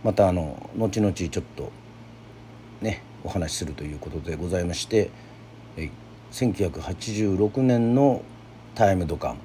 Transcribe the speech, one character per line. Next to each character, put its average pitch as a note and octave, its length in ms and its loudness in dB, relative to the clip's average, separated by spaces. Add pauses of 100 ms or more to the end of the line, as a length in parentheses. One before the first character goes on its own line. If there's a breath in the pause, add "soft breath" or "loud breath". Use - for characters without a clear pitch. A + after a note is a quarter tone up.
ま G#2+ 80 2
た F#2+ 160 6
あ F2+ 40 4
の、 D#2+ 440 -4
後 A2+ 240 0
々 G2+ 120 4
ち F2 120 -4
ょ - 160 -4
っ - 40 -10 (120)
と - 160 -10 (1080)
ね、 - 200 -4 (220)
お - 40 -6
話 E2 240 -2
し - 40 -6
す - 80 -4
る D2 80 -6
と D2 120 -10
い D2+ 100 -8
う D2 40 -10
こ D#2 120 -10
と D#2+ 100 -6
で D#2 160 -6
ご E2+ 120 -6
ざ F2+ 120 0
い F2 40 0
ま F2 100 -2
し - 120 -6
て、 A2 240 2 (680 loud breath)
え E2 80 -8
ー、 D2+ 60 -8 (400)
千 A#2 240 0
九 G2+ 100 2
百 E2 160 -2
八 F#2 340 -6
十 G2+ 220 2
六 G#2+ 260 2
年 A#2+ 320 6
の C3+ 280 6 (520)
タ G2+ 180 6
イ F#2+ 40 4
ム F2 100 0
ド - 100 -2
カ C2+ 140 -2
ン B1 140 -8